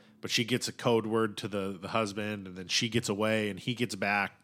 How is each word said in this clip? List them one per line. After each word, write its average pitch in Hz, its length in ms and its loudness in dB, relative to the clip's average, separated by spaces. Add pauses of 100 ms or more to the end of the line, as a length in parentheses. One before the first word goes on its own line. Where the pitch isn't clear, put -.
(200)
but - 100 -8
she 123 140 4
gets 120 240 0
a - 40 -6
code 113 320 4
word 110 340 2
to 110 100 -4
the, 98 320 -4
the 95 80 -8
husband, 104 580 -2
and 92 100 -12
then 90 120 -10
she 120 200 2
gets 113 200 0
away, 107 420 2
and 95 80 -6
he 123 160 -4
gets 110 220 -2
back. 101 360 0 (120)